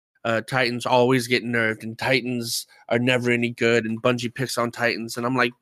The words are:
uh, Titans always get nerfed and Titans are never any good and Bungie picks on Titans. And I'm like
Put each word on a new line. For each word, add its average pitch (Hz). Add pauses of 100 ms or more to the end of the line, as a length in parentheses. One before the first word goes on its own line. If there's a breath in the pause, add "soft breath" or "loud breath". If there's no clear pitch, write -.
(240)
uh, 113
Titans 123
always 123
get 120
nerfed 113
and 113
Titans 123 (220 soft breath)
are 117
never 123
any 120
good 117
and 113
Bungie 123
picks 127
on 120
Titans. 117
And 120
I'm 127
like 123